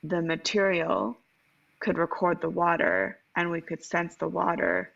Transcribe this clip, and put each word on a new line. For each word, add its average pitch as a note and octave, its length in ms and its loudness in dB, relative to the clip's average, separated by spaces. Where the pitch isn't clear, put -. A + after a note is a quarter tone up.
the E3+ 180 0
material E3 920 0
could D#3 180 0
record E3+ 420 0
the E3 100 -2
water E3+ 540 2
and F3 160 0
we E3 100 -2
could E3 220 -8
sense E3+ 340 -2
the E3 120 -2
water E3+ 680 0